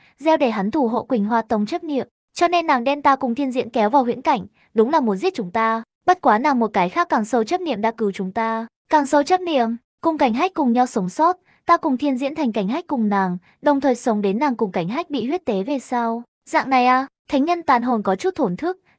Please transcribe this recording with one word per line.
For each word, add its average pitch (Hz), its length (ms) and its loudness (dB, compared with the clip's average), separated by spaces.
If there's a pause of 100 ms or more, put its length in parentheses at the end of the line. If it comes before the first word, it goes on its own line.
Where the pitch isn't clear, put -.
(180)
gieo 311 180 2
để 277 140 2
hắn 214 200 -2
thủ 269 180 0
hộ 220 140 -2
Quỳnh 214 220 0
Hoa 226 180 0
Tông 214 240 -2
chấp 349 180 -6
niệm. 285 220 -4 (280)
Cho 349 140 2
nên 339 180 -2
nàng 262 180 0
đem 285 180 -2
ta 277 140 4
cùng 254 180 -2
thiên 269 180 -4
diễn 240 180 -4
kéo 214 200 2
vào 277 140 4
huyễn 240 180 -4
cảnh, 269 240 0 (280)
đúng 220 160 4
là 320 100 2
muốn 214 160 0
giết 359 180 -2
chúng 185 160 -6
ta. 226 320 0 (240)
Bất 359 140 4
quá 220 180 4
nàng 269 200 2
một 220 140 2
cái 180 160 2
khác 349 200 -2
càng 240 160 0
sâu 226 200 0
chấp 349 160 -2
niệm 285 200 -4
đã 226 100 0
cứu 226 220 -2
chúng 185 200 -6
ta. 226 340 -4 (240)
Càng 294 160 4
sâu 294 160 2
chấp 370 180 0
niệm, 254 360 0 (240)
cùng 320 180 0
cảnh 254 160 2
hách 359 200 -2
cùng 262 180 2
nhau 247 140 4
sống 196 220 -2
sót, 330 280 2 (300)
ta 339 100 4
cùng 302 200 0
thiên 269 220 -2
diễn 277 160 -4
thành 277 180 -2
cảnh 196 160 -2
hách 311 180 -4
cùng 233 220 -2
nàng, 190 300 0 (240)
đồng 277 180 2
thời 262 140 2
sống 220 280 -2
đến 196 160 0
nàng 269 180 0
cùng 208 160 -2
cảnh 170 160 -4
hách 302 220 -6
bị 247 160 -4
huyết 339 180 -4
tế 196 180 -2
về 269 160 -4
sau. 233 440 -4 (280)
Dạng 294 200 -2
này 247 160 4
à? 262 200 2 (240)
Thánh 277 140 2
nhân 339 180 -2
tàn 247 200 2
hồn 240 200 0
có 185 140 0
chút 370 180 -2
thổn 190 220 -2
thức, 370 220 -4 (200)